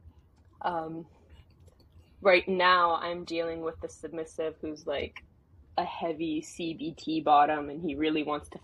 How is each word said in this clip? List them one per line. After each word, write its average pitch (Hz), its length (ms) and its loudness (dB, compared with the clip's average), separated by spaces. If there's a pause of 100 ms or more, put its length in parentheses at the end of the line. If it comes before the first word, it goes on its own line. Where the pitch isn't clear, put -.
(600)
Um, 165 440 -6 (1160)
right 185 260 6
now, 180 480 4
I'm 175 280 -4
dealing 165 380 -4
with 160 200 -6
the 165 80 -10
submissive 160 720 -6
who's, 156 260 -8
like, - 360 -6 (540)
a 175 60 2
heavy 165 580 -4
C 165 320 -8
B 151 240 -8
T 160 240 -2
bottom, 147 480 6
and 147 120 -8
he 160 140 -4
really 156 280 0
wants 147 260 -4
to - 140 -16